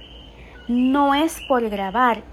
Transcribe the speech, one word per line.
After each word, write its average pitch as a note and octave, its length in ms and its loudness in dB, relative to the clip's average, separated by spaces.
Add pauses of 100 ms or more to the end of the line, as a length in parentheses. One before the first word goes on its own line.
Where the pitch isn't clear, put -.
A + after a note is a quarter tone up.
(680)
no C4 460 2
es D#4+ 340 0
por A#3 220 2
grabar, G#3 640 0